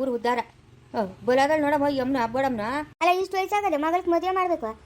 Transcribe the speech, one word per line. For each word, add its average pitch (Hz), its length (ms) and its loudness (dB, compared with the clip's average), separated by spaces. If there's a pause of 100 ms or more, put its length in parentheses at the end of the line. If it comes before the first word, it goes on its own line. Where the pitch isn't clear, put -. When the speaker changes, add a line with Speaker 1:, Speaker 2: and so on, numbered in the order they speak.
Speaker 1:
ಊರು 262 180 -2
ಉದ್ಧಾರ. 240 200 0 (540)
ಹ್ಮ್, 196 180 -2 (160)
ಬಲಾದಳು 277 360 4
ನೋಡಮ್ಮ 285 260 2
ಈ 277 100 0
ಅಮ್ಮನ, 262 240 0
ಅಬ್ಬಡಮ್ಮನ. 233 440 -2 (340)
Speaker 2:
ಅಲ್ಲ, 349 100 4 (120)
ಇಷ್ಟು 381 140 -6
ವಯಸ್ಸಾಗದೆ 392 400 0
ಮಗಳಿಗೆ 339 340 0
ಮದ್ವೆ 339 200 0
ಮಾಡ್ಬೇಕು. 359 400 -2 (160)